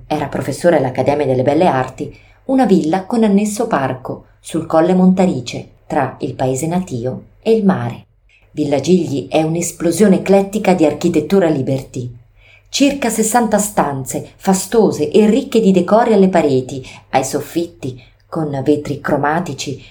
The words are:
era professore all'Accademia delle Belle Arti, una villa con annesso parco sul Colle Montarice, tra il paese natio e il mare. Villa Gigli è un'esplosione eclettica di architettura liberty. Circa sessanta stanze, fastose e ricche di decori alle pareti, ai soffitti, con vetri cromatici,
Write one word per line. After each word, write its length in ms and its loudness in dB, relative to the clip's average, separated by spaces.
era 180 -4
professore 520 0
all'Accademia 500 0
delle 160 0
Belle 240 2
Arti, 440 -2
una 200 2
villa 400 2
con 180 0
annesso 440 0
parco 580 -6
sul 260 -6
Colle 300 2
Montarice, 760 0
tra 360 -2
il 120 -6
paese 320 -4
natio 600 -6
e 80 2
il 120 2
mare. 440 -2
Villa 300 -2
Gigli 480 0
è 160 0
un'esplosione 720 0
eclettica 580 0
di 120 2
architettura 640 0
liberty. 640 -6
Circa 440 0
sessanta 480 0
stanze, 680 -4
fastose 760 0
e 180 6
ricche 320 2
di 100 4
decori 420 4
alle 160 4
pareti, 540 0
ai 120 0
soffitti, 800 -6
con 380 -6
vetri 360 0
cromatici, 880 -4